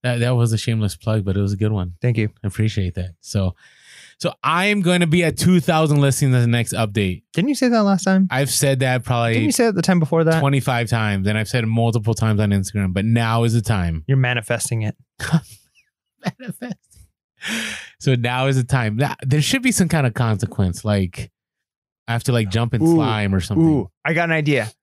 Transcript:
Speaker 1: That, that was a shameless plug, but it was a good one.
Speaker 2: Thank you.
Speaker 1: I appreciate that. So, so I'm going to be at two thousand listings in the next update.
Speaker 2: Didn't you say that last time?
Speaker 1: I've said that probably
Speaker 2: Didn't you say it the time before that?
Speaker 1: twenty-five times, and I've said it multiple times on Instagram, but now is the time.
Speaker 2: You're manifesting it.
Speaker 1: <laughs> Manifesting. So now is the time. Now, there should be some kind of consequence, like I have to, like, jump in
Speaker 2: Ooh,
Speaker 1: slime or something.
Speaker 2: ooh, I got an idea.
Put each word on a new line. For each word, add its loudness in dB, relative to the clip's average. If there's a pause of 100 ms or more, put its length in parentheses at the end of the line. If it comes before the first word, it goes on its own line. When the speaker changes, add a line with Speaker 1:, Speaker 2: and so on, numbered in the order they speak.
Speaker 1:
That, -2
that 0
was 2
a 0
shameless -2
plug, -2
but -2
it 0
was 0
a -6
good 0
one. -4
Speaker 2:
Thank 0
you. 0 (140)
Speaker 1:
I -6
appreciate -2
that. -8
So, -2 (640)
so -6 (100)
I'm 0
going 2
to 2
be 2
at -2
two 4
thousand 2
listings 2
in 4
the 2
next 0
update. -2 (100)
Speaker 2:
Didn't 0
you 0
say 0
that 2
last 0
time? 2
Speaker 1:
I've 0
said 0
that 0
probably 0
Speaker 2:
Didn't 2
you 2
say 2
it 0
the -2
time 2
before 2
that? 2
Speaker 1:
twenty-five 0
times, 0
and 0
I've -2
said -2
it -2
multiple 0
times 0
on 2
Instagram, -2
but -2
now 2
is 0
the 2
time. -2
Speaker 2:
You're 2
manifesting -2
it. -6 (240)
Speaker 1:
<laughs> -8 (1080)
Manifesting. -14 (1300)
So 0
now -2
is 0
the 0
time. -2
Now, -2
there 0
should -2
be 0
some 0
kind 0
of -2
consequence, -2
like -2 (800)
I -2
have -2
to, 0
like, 0
jump 0
in 0
Speaker 2:
Ooh, 4
Speaker 1:
slime 0
or 2
something. 2
Speaker 2:
ooh, 0 (140)
I -2
got 0
an 0
idea. 0 (120)